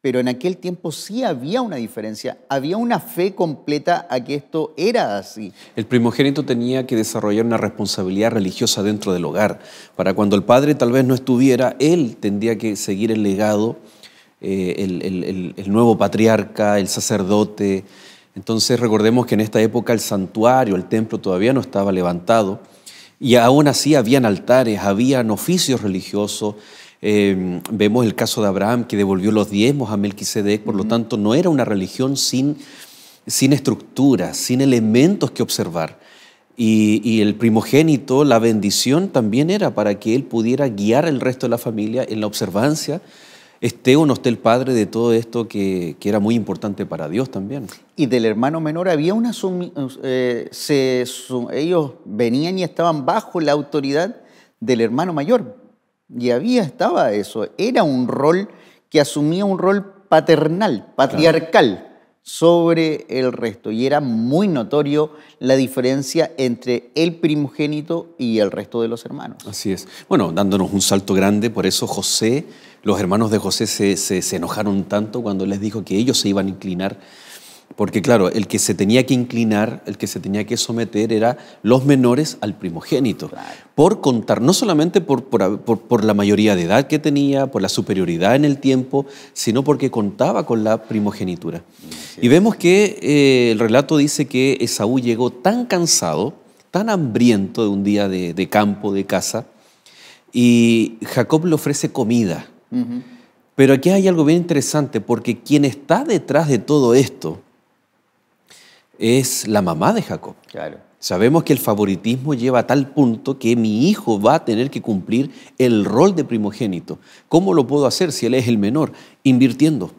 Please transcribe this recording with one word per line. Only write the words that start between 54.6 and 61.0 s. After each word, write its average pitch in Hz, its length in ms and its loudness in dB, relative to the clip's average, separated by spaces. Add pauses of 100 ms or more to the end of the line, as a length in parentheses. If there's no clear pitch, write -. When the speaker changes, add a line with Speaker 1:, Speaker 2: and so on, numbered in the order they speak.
Speaker 1:
hermano 143 320 0
mayor. 160 500 -2 (440)
Y 123 220 -4
había, 220 320 0
estaba 170 520 0
eso. 104 340 -4 (100)
Era 233 240 0
un 127 260 0
rol 156 420 0 (420)
que 151 100 4
asumía 156 420 0
un 190 140 0
rol 190 340 -2 (160)
paternal, 160 760 2
Speaker 2:
Claro. - 140 -20
Speaker 1:
patriarcal, 147 1000 2 (240)